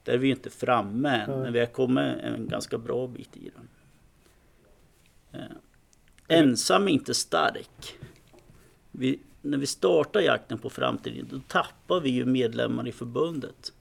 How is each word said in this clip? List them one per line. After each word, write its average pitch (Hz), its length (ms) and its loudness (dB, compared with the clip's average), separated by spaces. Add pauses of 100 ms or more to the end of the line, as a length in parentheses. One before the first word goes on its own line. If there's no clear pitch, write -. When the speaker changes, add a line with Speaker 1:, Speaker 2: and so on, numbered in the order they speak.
Speaker 1:
Där 120 100 -2
är 123 60 4
vi 135 120 4
inte 131 200 -4
framme 117 580 0
än, 117 220 0
Speaker 2:
Nej. 135 80 -4
Speaker 1:
men 120 140 -4
vi 117 60 2
har 120 80 4
kommit 131 380 0 (180)
en 117 260 -6
ganska 113 300 -6
bra 123 280 -4
bit - 300 -16
i - 180 -16
det. - 60 -20 (1800)
Eh, - 60 -12
Speaker 2:
Är - 40 -14 (800)
det 160 60 6
Speaker 1:
ensam 170 540 6
är 175 40 4
inte - 220 0
stark. - 840 -2 (920)
Vi, 131 300 -2 (220)
när 143 160 -2
vi 139 80 -2
startar 160 540 2
jakten 131 380 0
på 117 120 -10
framtiden, - 600 -4
då 135 180 -10
tappar - 520 -2
vi 139 100 0
ju 123 140 0
medlemmar 120 640 0
i 117 40 -8
förbundet. 139 880 -6